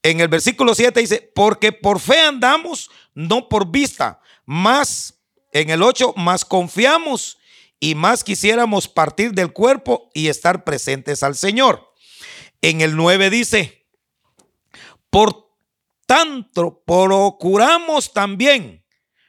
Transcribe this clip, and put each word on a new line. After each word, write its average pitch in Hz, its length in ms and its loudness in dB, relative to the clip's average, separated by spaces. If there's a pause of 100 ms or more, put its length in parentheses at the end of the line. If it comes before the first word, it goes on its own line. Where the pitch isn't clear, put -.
En 165 180 0
el 170 80 0
versículo 233 440 0
siete 233 280 2
dice, - 340 -4
"Porque 208 380 2
por 202 260 -2
fe 277 200 2
andamos, 302 720 0 (240)
no 185 360 -4
por 202 200 -2
vista". 160 520 -4 (240)
Más, 208 720 -2 (320)
en 151 180 -2
el 160 140 0
ocho, 254 320 2
"más 180 300 -2
confiamos 247 920 -2 (420)
y 151 120 -2
más 185 300 0
quisiéramos 208 640 -2
partir 190 460 -2
del 180 180 -2
cuerpo 247 640 -2
y 156 160 -4
estar 175 340 -2
presentes 135 600 -6
al 139 120 -2
Señor". 220 580 -2 (680)
En 160 180 0
el 160 160 0
nueve 185 340 4
dice, 220 560 -2 (1200)
"Por 208 420 2 (540)
tanto, 262 800 -2
procuramos 196 1300 0
también, 196 720 -2 (440)